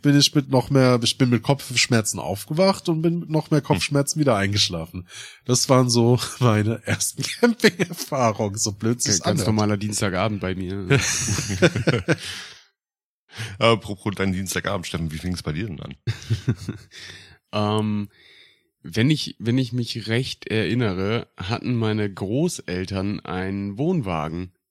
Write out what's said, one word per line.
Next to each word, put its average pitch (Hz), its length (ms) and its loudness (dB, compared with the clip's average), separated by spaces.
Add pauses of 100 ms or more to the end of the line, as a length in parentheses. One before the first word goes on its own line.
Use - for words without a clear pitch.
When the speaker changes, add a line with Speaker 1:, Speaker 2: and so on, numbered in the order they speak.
Speaker 1:
bin 143 180 6
ich - 160 4
mit 139 140 2
noch 135 220 2
mehr, 127 340 6
ich - 140 -2
bin 127 120 4
mit 117 140 2
Kopfschmerzen 120 720 0
aufgewacht 156 680 0
und 160 120 0
bin 170 200 0
mit 151 100 -10
noch 156 220 0
mehr 147 80 6
Kopfschmerzen 143 580 0
wieder 139 160 4
eingeschlafen. 98 720 0 (380)
Das - 240 0
waren 127 200 6
so 120 300 4 (120)
<laughs> - 100 -14
meine 110 440 2
ersten - 380 -4
Camping-Erfahrungen, 135 1400 0
so 110 140 -2
blöd 113 280 -2
sich's 98 200 0
Speaker 2:
Ganz - 80 -2 (140)
Speaker 1:
anhört. 92 40 0
Speaker 2:
normaler 107 300 2
Dienstagabend 104 640 -2
bei 92 160 -4
mir. 95 320 -6
Speaker 3:
<laughs> 135 100 6 (2500)
Apropos 110 580 0
dein 95 160 0
Dienstagabend, 95 560 -2
Steffen, 80 240 -4
wie 80 60 -8
fing's 87 260 -4
bei 80 80 -4
dir 90 140 -4
denn 80 140 -10
an? - 200 -12
Speaker 2:
<laughs> - 60 -10 (1500)
Ähm, 104 540 0 (720)
wenn 110 280 2
ich, - 280 -2
wenn 117 200 0
ich 123 160 -2
mich 117 340 -6
recht 120 400 -4
erinnere, 104 880 0
hatten 117 400 -4
meine 107 340 0
Großeltern 98 1080 -4
einen 98 560 -6
Wohnwagen. 92 760 -2 (180)